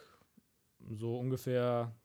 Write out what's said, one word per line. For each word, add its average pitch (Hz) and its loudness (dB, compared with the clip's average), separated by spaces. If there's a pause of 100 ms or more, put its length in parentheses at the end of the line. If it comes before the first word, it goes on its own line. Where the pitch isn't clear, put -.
(920)
so 113 -4
ungefähr 123 2 (120)